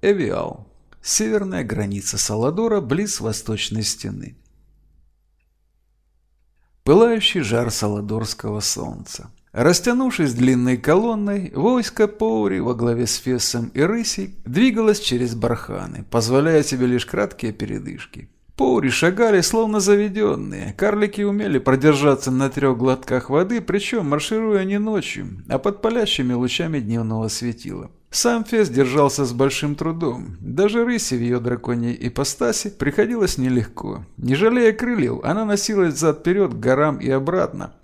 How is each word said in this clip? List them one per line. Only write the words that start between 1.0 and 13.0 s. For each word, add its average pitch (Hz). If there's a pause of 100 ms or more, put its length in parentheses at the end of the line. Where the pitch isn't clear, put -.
Северная 202
граница 101
Саладора, 175
близ 165
восточной 110
стены. - (2500)
Пылающий 214
жар 117
саладорского 107
солнца. - (200)
Растянувшись 180
длинной 127
колонной, 202
войско 214
Поури 208
во 123
главе 120